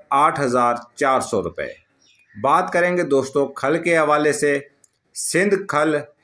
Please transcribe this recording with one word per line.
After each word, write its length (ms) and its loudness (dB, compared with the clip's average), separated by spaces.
आठ 260 2
हज़ार 400 0
चार 240 0
सौ 200 -4
रुपये। 280 -8
बात 380 0
करेंगे 320 0
दोस्तों 400 0
खल 220 0
के 160 0
हवाले 380 2
से। 180 0
सिंध 400 0
खल 280 0